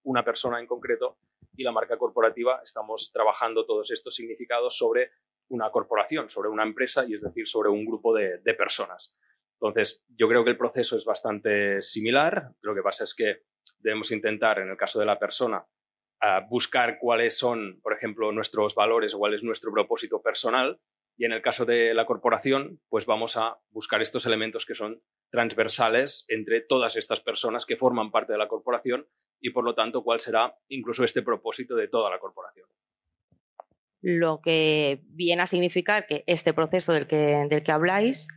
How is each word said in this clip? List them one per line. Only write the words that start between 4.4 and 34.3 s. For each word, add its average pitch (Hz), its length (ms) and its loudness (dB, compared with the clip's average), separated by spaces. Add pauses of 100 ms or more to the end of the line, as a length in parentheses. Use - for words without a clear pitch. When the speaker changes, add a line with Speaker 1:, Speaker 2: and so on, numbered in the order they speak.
Speaker 1:
sobre 120 320 2 (380)
una 113 220 -4
corporación, 110 600 0
sobre 101 180 -4
una 110 140 0
empresa 123 440 0
y 110 60 -6
es 104 80 -6
decir, 107 260 -8
sobre 107 220 0
un 107 160 2
grupo 113 300 0
de, 95 240 0
de 110 160 0
personas. - 600 -4 (460)
Entonces, 107 480 0
yo 117 180 2
creo 117 160 6
que 117 60 2
el 120 80 2
proceso 117 400 0
es 101 80 -2
bastante 104 800 0
similar. 135 680 0 (120)
Lo 104 120 -4
que 98 60 -4
pasa 98 240 -2
es - 100 -4
que 107 280 -2 (360)
debemos 107 320 -2
intentar, 107 480 0
en 95 120 -4
el 95 80 -10
caso 104 200 -2
de 104 60 2
la 104 140 2
persona, 104 480 -2 (560)
ah, 98 260 2
buscar 120 500 0
cuáles 117 380 2
son, 113 460 -2
por 110 100 -2
ejemplo, 107 400 -4
nuestros 104 420 -2
valores 107 380 2
o 101 60 -8
cuál 104 160 2
es 104 80 -4
nuestro 113 280 -6
propósito 107 520 -2
personal. 127 580 0 (340)
Y 120 120 -4
en 113 60 -2
el 110 100 -6
caso 120 240 -2
de 117 260 4
la 113 140 2
corporación, 131 800 0
pues 107 160 0
vamos 113 320 0
a 113 220 -2 (100)
buscar 107 320 -2
estos 113 240 -4
elementos 110 400 -2
que 110 100 -8
son 110 280 -8 (280)
transversales 117 1000 2
entre 113 340 0
todas 117 340 2
estas 110 240 -2
personas 117 460 -4
que 113 100 -2
forman 120 340 2
parte 113 220 0
de 104 60 0
la 107 100 0
corporación 123 580 -2 (340)
y, 123 100 -6
por 123 120 -2
lo 117 120 0
tanto, 117 280 0
cuál 117 180 0
será 113 360 0 (120)
incluso 120 360 -4
este 120 160 0
propósito 120 560 -4
de 107 100 0
toda 110 240 2
la 92 80 -4
corporación. 92 480 -16 (1400)
Speaker 2:
Lo 165 360 2